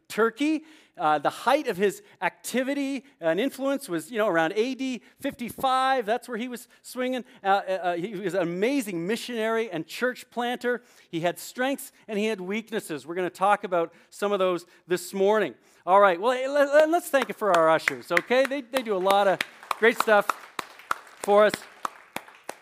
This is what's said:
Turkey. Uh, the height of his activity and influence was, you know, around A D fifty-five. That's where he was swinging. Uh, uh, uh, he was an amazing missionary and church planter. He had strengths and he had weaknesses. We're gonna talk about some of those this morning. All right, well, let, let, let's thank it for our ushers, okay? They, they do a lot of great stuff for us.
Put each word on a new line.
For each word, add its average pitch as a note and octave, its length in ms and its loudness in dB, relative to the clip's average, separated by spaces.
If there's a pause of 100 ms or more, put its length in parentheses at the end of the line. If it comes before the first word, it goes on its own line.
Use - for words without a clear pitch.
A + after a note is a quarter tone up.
Turkey. C#4+ 560 -2 (320)
Uh, D#3 220 2
the D3 140 0
height C#4 360 0
of A3 80 -4
his F#3+ 280 -2 (180)
activity C4+ 840 -4 (160)
and E3 200 0
influence C4+ 500 -4
was, D#3+ 220 -6
you A#3+ 80 -6
know, G#3+ 80 2
around E3 280 2
A B3 200 0
D B3+ 260 -6 (180)
fifty-five. C4 880 -2
That's A#3 240 -4
where B3 80 -8
he A#3+ 100 -6
was B3 200 -14 (160)
swinging. B3+ 420 -6 (180)
Uh, G3 40 0
uh, F#3+ 240 2
uh, F3+ 240 -2
he F#3 180 -6
was F#3 220 -4
an F#3+ 80 2
amazing F#3 640 -2
missionary A3+ 640 -4
and E3 160 -8
church - 420 -6
planter. A#3+ 540 -4 (260)
He E3 120 -6
had F3 180 0
strengths - 520 -6 (160)
and G#3+ 120 -4
he G#3+ 80 0
had A3 120 -4
weaknesses. F#3 680 -8
We're E3+ 80 -8
gonna F3+ 160 -4
talk G3 320 0
about F3 280 0 (200)
some G3+ 200 -2
of G3+ 60 0
those F3+ 300 0 (200)
this F3 280 -4
morning. G3 400 2 (280)
All F#3 160 6
right, F#3+ 220 6
well, A3+ 80 2 (240)
let, C#4+ 180 2
let, D#4 200 6
let's E4+ 180 0
thank B3+ 220 2
it - 60 -8
for G3 200 4
our D#3+ 140 6
ushers, C#3+ 400 0
okay? B3 340 2
They, C#4 160 -4
they B3+ 220 -4
do G#3+ 120 -4
a F#3 60 -2
lot G3 260 4
of F3 120 2 (400)
great A#3 200 2
stuff G#3 280 4 (960)
for G3+ 220 6
us. G3 80 2 (1080)